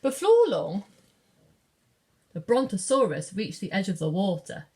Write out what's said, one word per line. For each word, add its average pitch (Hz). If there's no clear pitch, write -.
Before 415
long, 190
the 175
Brontosaurus 226
reached 190
the -
edge 190
of 185
the 160
water. 170